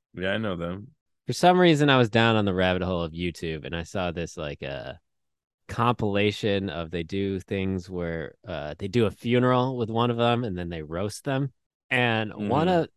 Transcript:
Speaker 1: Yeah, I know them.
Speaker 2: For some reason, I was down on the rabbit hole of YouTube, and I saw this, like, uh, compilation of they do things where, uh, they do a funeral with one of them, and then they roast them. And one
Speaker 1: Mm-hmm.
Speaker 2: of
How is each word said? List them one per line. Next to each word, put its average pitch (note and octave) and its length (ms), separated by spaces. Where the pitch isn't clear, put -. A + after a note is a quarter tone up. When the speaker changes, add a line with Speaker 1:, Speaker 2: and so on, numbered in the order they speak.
Speaker 1:
Yeah, F#2 160
I G2+ 80
know G#2 180
them. F2+ 320
Speaker 2:
For B2+ 60
some F3+ 260
reason, D#3 320
I C3 80
was A#2+ 120
down A2+ 260
on G#2+ 80
the G2 100
rabbit F#2 280
hole F2 200
of D#2+ 100
YouTube, E2 520
and D#2 120
I E2+ 60
saw F2+ 300
this, D#2+ 240
like, D2 260
uh, C2+ 320
compilation G#2 1000
of D#2+ 200
they E2+ 120
do G2 380
things F#2+ 480
where, E2+ 460
uh, D2+ 320
they G2 100
do A2+ 180
a F#2+ 40
funeral B2 640
with A2+ 140
one A#2 200
of A#2 60
them, A#2+ 280
and G2+ 120
then F2 120
they E2+ 140
roast E2+ 420
them. C#3 280
And A2+ 440
one C#3+ 180
Speaker 1:
Mm-hmm. F3+ 160
Speaker 2:
of - 140